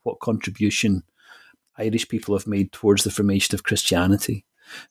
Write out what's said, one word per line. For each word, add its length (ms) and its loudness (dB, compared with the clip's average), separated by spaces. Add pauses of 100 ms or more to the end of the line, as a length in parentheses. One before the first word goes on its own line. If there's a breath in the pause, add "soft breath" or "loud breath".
what 160 -6
contribution 840 0 (720 loud breath)
Irish 320 -2
people 260 -2
have 120 -4
made 240 0
towards 320 4
the 80 -4
formation 440 0
of 80 -4
Christianity. 800 0 (460 loud breath)